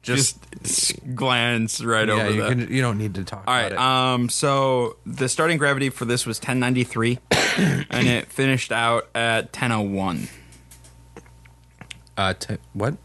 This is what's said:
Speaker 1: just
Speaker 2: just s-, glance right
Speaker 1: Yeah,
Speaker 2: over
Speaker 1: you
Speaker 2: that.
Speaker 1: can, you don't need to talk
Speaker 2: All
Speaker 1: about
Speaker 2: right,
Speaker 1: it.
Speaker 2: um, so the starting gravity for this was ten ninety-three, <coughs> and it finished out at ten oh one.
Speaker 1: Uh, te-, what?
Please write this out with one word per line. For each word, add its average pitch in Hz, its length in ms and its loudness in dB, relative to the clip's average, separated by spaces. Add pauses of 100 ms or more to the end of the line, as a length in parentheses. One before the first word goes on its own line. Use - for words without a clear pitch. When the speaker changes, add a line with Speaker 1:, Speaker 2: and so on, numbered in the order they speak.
Speaker 1:
just 131 360 0 (260)
Speaker 2:
just - 300 -2
s-, - 60 -10 (140)
glance 120 720 0
right 110 240 2
Speaker 1:
Yeah, 107 60 2
Speaker 2:
over 107 160 2
Speaker 1:
you 107 120 2
Speaker 2:
that. 107 100 0
Speaker 1:
can, 120 220 -2
you 131 80 2
don't 117 160 0
need 104 180 -4
to 95 100 -6
talk 98 200 -12
Speaker 2:
All 127 80 0
Speaker 1:
about 123 100 2
Speaker 2:
right, 95 100 -2
Speaker 1:
it. 104 40 -4
Speaker 2:
um, 127 520 2
so 135 680 0 (100)
the 131 220 -2
starting 160 300 2
gravity 139 320 2
for 123 160 -6
this 120 200 0
was 113 140 -6
ten 127 180 -2
ninety-three, 123 680 0
<coughs> - 60 -2 (260)
and 135 500 0
it 120 240 0
finished 135 400 0
out 117 420 0
at 113 380 0
ten 120 220 -2
oh 107 80 0
one. 95 480 -2 (1900)
Speaker 1:
Uh, 95 160 0
te-, - 240 -6 (160)
what? 107 320 -2